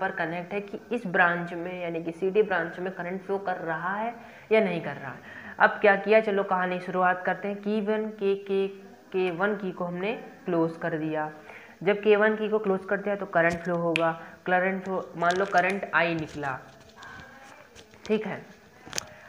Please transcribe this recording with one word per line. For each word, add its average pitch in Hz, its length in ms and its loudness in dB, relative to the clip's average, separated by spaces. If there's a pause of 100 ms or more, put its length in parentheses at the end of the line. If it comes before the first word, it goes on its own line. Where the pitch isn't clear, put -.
पर 190 120 -2
connect 175 400 -4
है 202 80 -2
कि 202 180 -10 (120)
इस 233 160 -4
branch 175 460 2
में 180 280 -6
यानी 170 220 -4
कि 165 80 -4
city 190 320 2
branch 175 360 0
में 185 140 -4
current 175 280 -6
flow 196 180 -2
कर 185 180 -2
रहा 165 380 -4
है 226 180 -4 (380)
या 220 100 8
नहीं 175 200 0
कर 147 140 -8
रहा 139 160 -10
है। 135 80 -14 (400)
अब 208 220 8
क्या 202 140 8
किया, 202 260 6
चलो 196 240 0
कहानी 180 340 0
शुरुआत 180 460 2
करते 185 220 -2
हैं। 202 100 -6
की 208 240 -2
वन, 214 280 -2
के, 196 280 0
के, 196 300 0
के - 640 -4
वन 196 240 0
की 190 160 -4
को 180 140 -6
हमने 180 280 -4 (320)
close 165 320 2
कर 165 200 -4
दिया। 156 340 -2 (520)
जब 202 180 2
के 214 140 6
वन 214 200 4
की 208 140 -4
को 214 100 2
close 190 260 0
कर 202 120 0
दिया 202 180 -2
तो 196 100 -6
current 170 380 2
flow 175 120 -2
होगा, 165 360 2 (340)
Current 185 380 2
flow, 185 340 -4
मान 170 200 4
लो 196 80 2
current 185 500 2
I 170 200 2
निकला, 143 440 -6 (1500)
ठीक 214 200 0
है। 160 160 -6 (880)